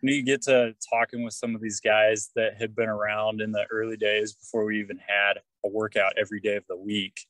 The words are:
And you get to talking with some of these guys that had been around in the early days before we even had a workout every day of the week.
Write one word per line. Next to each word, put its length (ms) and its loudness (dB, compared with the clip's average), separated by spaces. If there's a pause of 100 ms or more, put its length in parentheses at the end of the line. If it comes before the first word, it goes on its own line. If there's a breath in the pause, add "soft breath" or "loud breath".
And 100 0
you 120 2
get 200 0
to 320 4 (140)
talking 340 -2
with 100 -6
some 220 -6
of 60 -8
these 180 -6
guys 560 4
that 240 0
had 160 -4
been 140 0
around 520 -2
in 100 -2
the 200 -2
early 260 -2
days 360 0
before 320 -4
we 140 0
even 200 -8
had 380 0 (280)
a 40 0
workout 480 0
every 220 -2
day 160 0
of 140 -4
the 80 -6
week. 520 -6